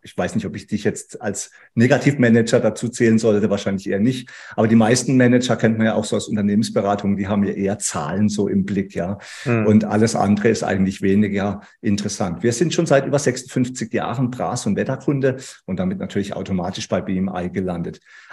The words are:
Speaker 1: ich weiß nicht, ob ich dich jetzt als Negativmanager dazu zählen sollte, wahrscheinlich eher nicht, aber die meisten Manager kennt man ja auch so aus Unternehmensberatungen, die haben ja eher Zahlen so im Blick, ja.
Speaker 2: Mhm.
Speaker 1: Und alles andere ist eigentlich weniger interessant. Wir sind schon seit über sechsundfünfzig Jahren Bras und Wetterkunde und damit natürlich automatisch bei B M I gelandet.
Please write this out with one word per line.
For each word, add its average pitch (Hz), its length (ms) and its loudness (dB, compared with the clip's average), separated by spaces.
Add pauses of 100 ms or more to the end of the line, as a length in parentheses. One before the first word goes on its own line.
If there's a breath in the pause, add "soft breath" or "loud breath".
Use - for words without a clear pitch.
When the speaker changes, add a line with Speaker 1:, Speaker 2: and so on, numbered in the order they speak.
Speaker 1:
ich - 140 -20
weiß - 180 -4
nicht, 110 100 -2
ob 85 100 -8
ich 101 120 -12
dich - 180 -4
jetzt - 380 -4
als - 280 -8 (240 soft breath)
Negativmanager 117 840 4
dazu 110 300 -2
zählen 113 280 4
sollte, 107 300 2
wahrscheinlich 98 400 -4
eher 98 100 -2
nicht, 127 300 0 (280 loud breath)
aber 110 120 4
die 113 80 6
meisten 123 400 4
Manager 123 400 4
kennt 113 220 0
man 113 80 2
ja 107 80 0
auch 107 100 0
so 117 120 -4
aus 104 120 -4
Unternehmensberatungen, 101 880 0
die 98 120 -4
haben 101 160 0
ja 92 100 -2
eher 98 240 -2
Zahlen 170 500 -2
so 202 180 0
im 185 200 0
Blick, 98 280 -4
ja. 90 220 -4 (300 loud breath)
Speaker 2:
Mhm. 113 200 2
Speaker 1:
Und 107 200 6
alles 107 300 2
andere 101 340 4
ist 98 120 0
eigentlich 95 380 0
weniger 101 600 0 (180 loud breath)
interessant. 107 600 -2
Wir - 100 2
sind 165 220 0
schon 170 100 2
seit 139 220 2
über 139 120 0
sechsundfünfzig 123 760 -2
Jahren 110 360 -2
Bras 92 360 -4
und 101 100 0
Wetterkunde 131 640 -2 (260 loud breath)
und 95 160 -4
damit 92 180 -2
natürlich 98 380 -6
automatisch 95 540 -4
bei 95 100 0
B 92 160 -4
M 95 180 0
I 87 160 -6
gelandet. 87 500 -6 (320 loud breath)